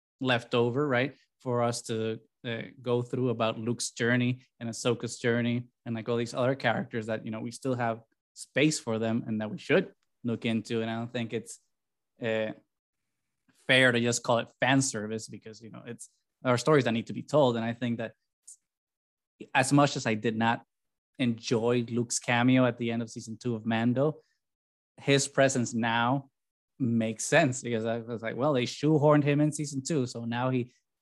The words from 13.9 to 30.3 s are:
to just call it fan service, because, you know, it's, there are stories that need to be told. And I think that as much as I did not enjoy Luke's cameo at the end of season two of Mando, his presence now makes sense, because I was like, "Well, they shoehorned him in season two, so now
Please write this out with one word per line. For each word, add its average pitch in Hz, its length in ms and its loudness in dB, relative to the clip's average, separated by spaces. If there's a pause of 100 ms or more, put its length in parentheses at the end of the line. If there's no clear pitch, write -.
to 120 80 4
just 120 220 0
call 120 160 2
it 117 100 -4 (120)
fan 135 220 4
service, 110 460 -6
because, 107 320 -16
you 113 100 -18
know, - 160 -18
it's, 120 220 -16 (340)
there 127 100 2
are 120 60 4
stories 147 260 4
that 117 80 0
need 113 160 -2
to - 40 -6
be 123 100 -8
told. 131 340 4
And 113 80 -2
I 117 100 -4
think 117 240 -4
that 110 160 -8 (1400)
as 131 180 2
much 143 240 4
as 131 100 -6
I 113 80 0
did 110 220 -2
not 117 280 0 (540)
enjoy 120 720 0
Luke's 117 300 -2
cameo 127 480 4
at 117 120 0
the 117 120 -2
end 117 120 -4
of 113 80 -10
season 110 300 -12
two 120 140 -2
of 110 120 -6
Mando, 123 500 0 (840)
his 139 280 2
presence 131 460 2
now 117 560 0 (480)
makes 113 460 0
sense, 143 380 2
because 117 220 -2
I 117 140 -2
was 113 240 -10
like, 113 140 -6
"Well, 147 160 0
they 123 120 0
shoehorned 147 600 4
him 147 160 2
in 151 120 2
season 147 300 -6
two, 135 240 -2
so 117 180 -8
now 120 260 -2